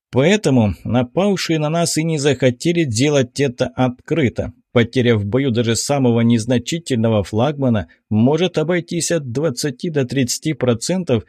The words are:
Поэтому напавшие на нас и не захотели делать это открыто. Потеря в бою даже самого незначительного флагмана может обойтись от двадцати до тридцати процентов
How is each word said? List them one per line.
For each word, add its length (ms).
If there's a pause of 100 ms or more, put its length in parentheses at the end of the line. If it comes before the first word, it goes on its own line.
(120)
Поэтому 640 (100)
напавшие 760
на 100
нас 280
и 60
не 140
захотели 640
делать 560
это 280
открыто. 840 (180)
Потеря 440
в 100
бою 260
даже 240
самого 460
незначительного 1000
флагмана 640 (220)
может 480
обойтись 540
от 200
двадцати 580
до 160
тридцати 480
процентов 760